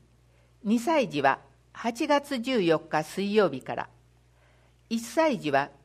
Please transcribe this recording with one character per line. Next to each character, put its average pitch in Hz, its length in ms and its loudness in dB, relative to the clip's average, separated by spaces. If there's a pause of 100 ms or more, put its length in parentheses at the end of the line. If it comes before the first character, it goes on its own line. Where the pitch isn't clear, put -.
(640)
二 226 160 0
歳 262 300 0
児 147 120 -4
は 135 200 4 (320)
八 240 340 -4
月 285 320 0
十 240 240 0
四 160 160 4
日 156 240 -2
水 202 320 -4
曜 196 160 6
日 131 100 -10
か 123 140 -6
ら、 - 140 -6 (1000)
一 226 120 -4
歳 302 400 0
児 147 100 -4
は 139 200 0 (140)